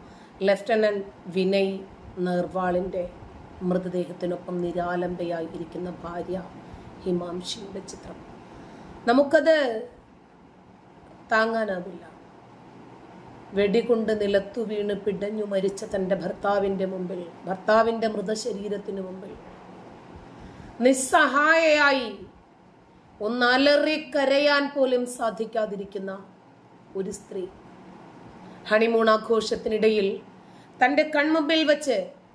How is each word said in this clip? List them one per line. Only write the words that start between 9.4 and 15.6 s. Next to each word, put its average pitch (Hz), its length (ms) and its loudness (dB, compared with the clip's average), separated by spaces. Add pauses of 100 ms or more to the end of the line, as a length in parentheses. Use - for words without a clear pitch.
താങ്ങാനാവില്ല. 208 800 -2 (1400)
വെടികൊണ്ട് 220 680 2
നിലത്തു 202 400 0
വീണ് 208 320 -2
പിടഞ്ഞു 202 500 -4
മരിച്ച 196 400 -2